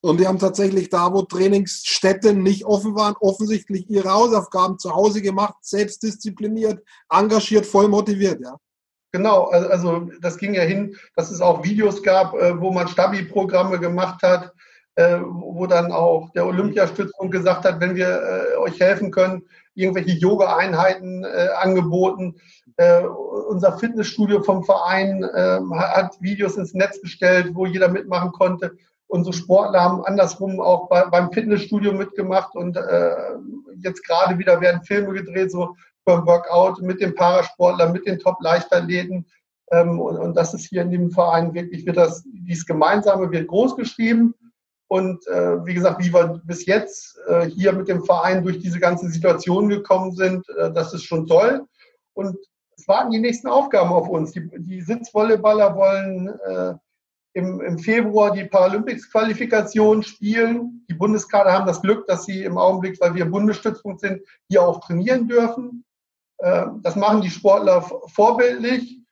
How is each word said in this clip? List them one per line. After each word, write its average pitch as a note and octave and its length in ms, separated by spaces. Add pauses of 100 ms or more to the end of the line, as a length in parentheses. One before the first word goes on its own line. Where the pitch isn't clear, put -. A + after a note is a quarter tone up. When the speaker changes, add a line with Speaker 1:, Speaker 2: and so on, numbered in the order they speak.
Speaker 1:
Und E3+ 180
die F#3 80
haben F#3+ 100
tatsächlich F#3+ 520
da, F3+ 220
wo F#3+ 100
Trainingsstätten G3 1200
nicht G3 240
offen G#3 280
waren, G#3 260
offensichtlich G3 680
ihre G3 240
Hausaufgaben F#3+ 640
zu E3+ 160
Hause G3+ 280
gemacht, G3 400
selbstdiszipliniert, G#3 1200 (240)
engagiert, G#3 560
voll G3+ 240
motiviert, G3+ 560
ja? B2+ 120 (560)
Speaker 2:
Genau, F#3+ 340
al-, F3+ 260
also F3 380 (100)
das E3+ 160
ging G3+ 160
ja F#3 100
hin, G3 320 (220)
dass D#3+ 140
es F3 100
auch F3 240
Videos G#3 380
gab, F#3+ 320
äh, F3 260
wo F#3+ 100
man F3+ 160
Stabi-Programme F#3 920
gemacht F3 420
hat, F3+ 300 (440)
äh, F3 280
wo F3 420
dann F3 240
auch E3 420
der F3 120
Olympiastützpunkt F#3+ 880
gesagt F3+ 320
hat, F3 160
wenn F3+ 140
wir, F3+ 140
äh, F#3 500
euch F#3 200
helfen F#3+ 320
können, F#3 320 (320)
irgendwelche F#3 380
Yoga-Einheiten, F#3 1120
äh, F3+ 240 (100)
angeboten. F#3 760 (420)
Äh, F3 260 (460)
unser F#3 300
Fitnessstudio G#3 640
vom F#3+ 200
Verein, F#3+ 600 (100)
ähm, F#3 400
ha-, F3 220
hat F#3+ 240
Videos G3 360
ins F3+ 180
Netz G3 260
gestellt, F3+ 540
wo F#3 120
jeder F#3 220
mitmachen F3+ 440
konnte. F3+ 440 (300)
Unsere F3 280
Sportler F#3+ 460
haben F#3 240
andersrum F#3+ 560
auch F3+ 280
bei, F3+ 180
beim F3 260
Fitnessstudio G#3 600
mitgemacht F#3+ 640
und, F3 220
äh, E2+ 380 (640)
jetzt F#3 260
gerade F3+ 340
wieder F3+ 220
werden F3 220
Filme G3+ 320
gedreht, F#3 360
so F3 240 (300)
beim E3+ 220
Workout F3 560
mit F#3 180
dem F3+ 140
Parasportler, F3+ 760
mit F3+ 160
den F#3 120
Top-Leichtathleten. F3 1080 (440)
Ähm, E3+ 300
und, E3 180
und E3+ 180
das E3 180
ist - 120
hier F3+ 160
in F3 80
dem F3+ 200
Verein E3+ 440
wirklich, F3 320
wird E3+ 100
das, E3+ 280
dieses F3 420
Gemeinsame F#3+ 640
wird D#3+ 180
groß A3+ 280
geschrieben. A#3 580 (560)
Und, F#3 360
äh, F3 400
wie F3+ 80
gesagt, F3+ 280
wie F3 100
wir E3+ 320
bis E3+ 200
jetzt, - 540 (100)
äh, E3+ 180
hier F#3 260
mit F#3 160
dem F3 160
Verein F3+ 380
durch F3+ 160
diese F3 200
ganze F3 320
Situation F3 580
gekommen F#3+ 460
sind, F#3 360
äh, E3 220
das E3 220
ist E3+ 100
schon D#3+ 220
toll. A3+ 400 (480)
Und G3 220 (380)
es - 140
warten A#3 220
die A3 80
nächsten A#3+ 300
Aufgaben A#3 420
auf F3+ 180
uns. D#3+ 240
Die, D#3+ 240
die F#3 240
Sitzvolleyballer G#3+ 960
wollen, G3 520 (180)
äh, - 280 (600)
im, F#3 260
im E3+ 180
Februar G#3+ 540
die G3 120
Paralympics-Qualifikation G#3+ 1600
spielen. A3+ 840
Die E3+ 60
Bundeskader G3+ 580
haben F#3+ 140
das E3+ 160
Glück, G#3 240
dass F3 180
sie F#3+ 200
im F3+ 120
Augenblick, F#3 440
weil E3+ 140
wir F3 120
Bundesstützpunkt G3+ 760
sind, F#3+ 220 (260)
hier F#3 140
auch F3 180
trainieren A3+ 480
dürfen. A#3+ 560 (540)
Äh, F3 260 (180)
das E3+ 140
machen G#3+ 240
die F#3 100
Sportler G3+ 520
v-, - 260
vorbildlich. B3 1040